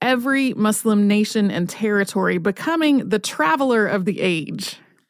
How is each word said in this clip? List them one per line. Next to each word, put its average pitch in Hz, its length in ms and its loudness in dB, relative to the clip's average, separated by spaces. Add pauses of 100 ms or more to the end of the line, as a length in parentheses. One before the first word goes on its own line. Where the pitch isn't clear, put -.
every 262 540 0
Muslim 214 520 2
nation 208 440 2
and 175 180 -2
territory, 196 680 0
becoming 285 680 0
the 214 120 0
traveler 269 680 0
of 190 200 -2
the 202 160 -2
age. 170 560 -4 (320)